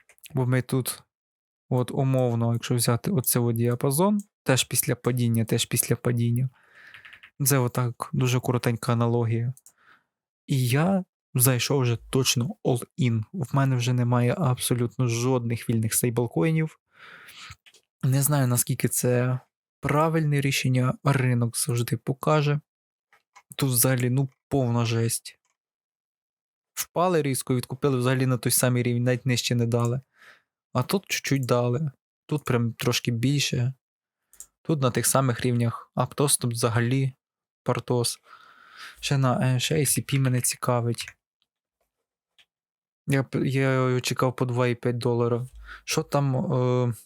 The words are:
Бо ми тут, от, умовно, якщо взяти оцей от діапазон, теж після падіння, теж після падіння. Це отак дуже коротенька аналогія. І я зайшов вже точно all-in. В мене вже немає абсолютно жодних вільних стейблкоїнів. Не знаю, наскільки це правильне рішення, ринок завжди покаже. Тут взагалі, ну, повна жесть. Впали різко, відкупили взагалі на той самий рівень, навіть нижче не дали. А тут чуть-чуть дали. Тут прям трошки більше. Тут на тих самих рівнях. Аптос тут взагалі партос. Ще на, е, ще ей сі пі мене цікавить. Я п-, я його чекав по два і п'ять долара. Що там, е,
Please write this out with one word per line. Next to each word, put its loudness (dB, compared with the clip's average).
Бо 0
ми 2
тут, -4
от, -2
умовно, 0
якщо -2
взяти 0
оцей 0
от 0
діапазон, 0
теж 2
після -2
падіння, 0
теж 0
після 0
падіння. 0
Це 4
отак -2
дуже 2
коротенька 0
аналогія. 0
І 0
я 2
зайшов 2
вже 2
точно 0
all-in. 0
В -6
мене 2
вже 0
немає 2
абсолютно 0
жодних -2
вільних 0
стейблкоїнів. 0
Не 2
знаю, 2
наскільки 0
це 0
правильне 2
рішення, 0
ринок 2
завжди -2
покаже. 0
Тут -2
взагалі, 2
ну, 0
повна 0
жесть. -2
Впали 0
різко, 0
відкупили 0
взагалі 2
на 2
той 0
самий 2
рівень, 0
навіть 0
нижче 0
не 2
дали. 0
А 0
тут -2
чуть-чуть -2
дали. 0
Тут -6
прям 0
трошки -2
більше. 0
Тут -2
на 2
тих 0
самих 2
рівнях. -2
Аптос 0
тут -2
взагалі 0
партос. -2
Ще -2
на, 2
е, 0
ще -2
ей 2
сі 0
пі -2
мене 0
цікавить. -2
Я 2
п-, -2
я 0
його 0
чекав -2
по -2
два 0
і 0
п'ять -4
долара. -2
Що -2
там, 0
е, 0